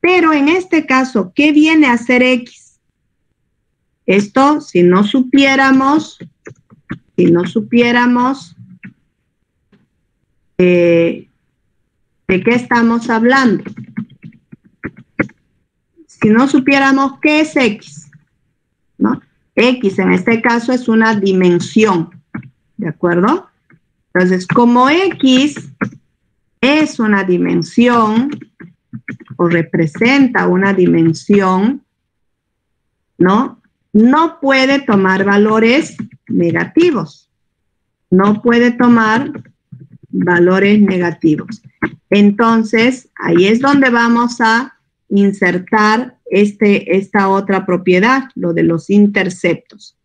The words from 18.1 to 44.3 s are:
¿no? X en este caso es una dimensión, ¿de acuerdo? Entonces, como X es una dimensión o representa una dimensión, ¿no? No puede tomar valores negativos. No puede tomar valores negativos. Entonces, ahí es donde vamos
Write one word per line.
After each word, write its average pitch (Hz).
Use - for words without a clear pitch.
¿no? -
X 240
en 185
este 226
caso 233
es 254
una 226
dimensión, 185
¿de 175
acuerdo? 180
Entonces, 185
como 240
X 285
es 302
una 208
dimensión 214
o 175
representa 180
una 190
dimensión, 185
¿no? 202
No 285
puede 269
tomar 190
valores 220
negativos. 180
No 208
puede 240
tomar 240
valores 185
negativos. 180
Entonces, 226
ahí 175
es 226
donde 277
vamos 240